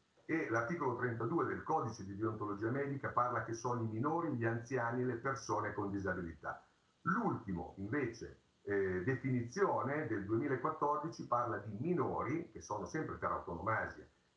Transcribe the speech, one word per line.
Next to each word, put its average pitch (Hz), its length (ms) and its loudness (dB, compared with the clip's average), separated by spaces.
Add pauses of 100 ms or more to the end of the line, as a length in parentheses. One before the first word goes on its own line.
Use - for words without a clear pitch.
(260)
E 160 240 0
l'articolo 123 460 2
trentadue 127 500 2
del 95 160 -2
Codice 120 420 0
di 98 100 -8
Deontologia 104 560 0
Medica 139 380 0
parla 120 360 2
che 117 100 -4
sono 120 260 0
i 113 80 2
minori, 151 460 0
gli 117 100 0
anziani 117 560 0
e 123 60 2
le 123 100 0
persone 110 560 -2
con 98 180 -2
disabilità. 92 720 -2 (420)
L'ultimo, 143 760 0
invece, 107 580 -2 (280)
eh, 95 380 2
definizione 135 1040 2
del 101 180 0
duemilaquattordici 147 1000 0
parla 120 320 2
di 104 220 -8
minori, 139 720 0
che - 80 -12
sono 101 240 -4
sempre 151 320 -4
per 87 160 0
autonomasia 85 720 -2 (300)